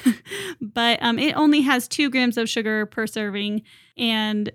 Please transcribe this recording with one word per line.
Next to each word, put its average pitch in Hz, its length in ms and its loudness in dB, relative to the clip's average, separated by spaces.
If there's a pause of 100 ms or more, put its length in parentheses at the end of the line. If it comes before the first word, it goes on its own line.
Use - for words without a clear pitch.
(600)
But, 233 420 0
um, 233 160 0
it 294 180 0
only 294 260 6
has 254 260 2
two 285 220 0
grams 247 260 2
of 226 120 -2
sugar 214 380 -2
per 220 200 -6
serving. 208 560 -4 (340)
And 214 580 0